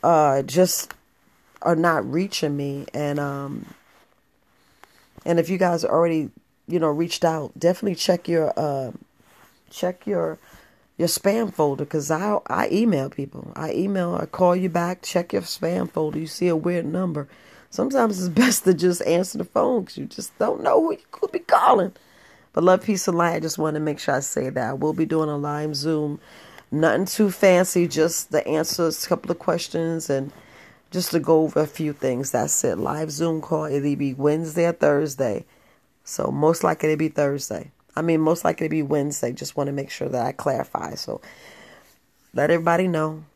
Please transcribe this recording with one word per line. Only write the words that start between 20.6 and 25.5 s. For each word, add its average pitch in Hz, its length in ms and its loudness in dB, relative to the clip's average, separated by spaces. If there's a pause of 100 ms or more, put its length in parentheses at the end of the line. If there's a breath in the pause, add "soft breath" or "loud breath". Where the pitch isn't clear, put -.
know - 180 6
who 330 120 0
you - 180 -10
could - 220 -4
be 349 80 -4
calling. 214 520 4 (640 soft breath)
But 165 100 2
love, 185 180 6
peace, 196 260 -2
and 170 100 0
light. 170 160 2
I 160 60 -2
just 156 180 -6
wanna 156 200 -2
make 151 200 -2
sure - 160 -2
I 135 60 0
say 139 280 -4
that. 127 220 -4
I - 20 -4
will 151 220 -2
be 160 100 0
doing 160 240 0
a 147 80 -4
live 147 400 -4